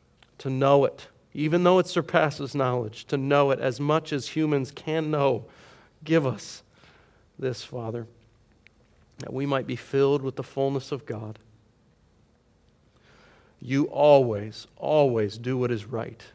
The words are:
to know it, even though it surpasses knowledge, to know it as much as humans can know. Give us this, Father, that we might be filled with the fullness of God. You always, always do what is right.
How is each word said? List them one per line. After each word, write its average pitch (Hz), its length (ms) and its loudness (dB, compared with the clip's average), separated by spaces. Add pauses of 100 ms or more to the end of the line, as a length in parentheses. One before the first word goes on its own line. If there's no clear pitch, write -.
(380)
to 135 120 -8
know 135 360 4
it, - 220 -6 (260)
even 156 300 0
though 180 160 8
it 180 80 2
surpasses 151 680 0
knowledge, 123 520 -2
to 151 100 -4
know 139 360 2
it 120 100 0
as 123 180 -2
much 151 320 -2
as 139 160 -6
humans 151 420 -2
can 156 400 -6
know. 139 360 0 (580)
Give 151 240 2
us - 340 -8 (760)
this, 131 240 -6
Father, 117 420 -10 (1120)
that - 120 -14
we 131 140 -6
might 135 200 -2
be 123 120 -6
filled 139 440 0
with 135 140 -6
the 143 80 -8
fullness 139 480 -4
of 135 140 -8
God. 110 340 -12 (2250)
You 135 240 0
always, 123 920 4
always 120 600 0
do 123 200 -4
what 123 140 -2
is 104 140 -6
right. - 360 -10 (140)